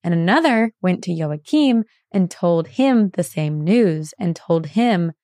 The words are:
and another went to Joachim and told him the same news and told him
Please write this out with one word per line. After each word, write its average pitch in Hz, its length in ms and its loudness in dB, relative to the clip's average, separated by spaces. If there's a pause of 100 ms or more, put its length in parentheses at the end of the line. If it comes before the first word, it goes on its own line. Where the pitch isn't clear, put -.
and 170 100 -2
another 226 580 2 (100)
went 180 240 -2
to 180 80 -6
Joachim 214 720 0 (280)
and 185 200 0
told 165 360 0
him 240 480 2
the 175 80 -2
same 151 400 -4
news 170 560 0
and 170 160 -4
told 165 320 -2
him 180 440 0 (120)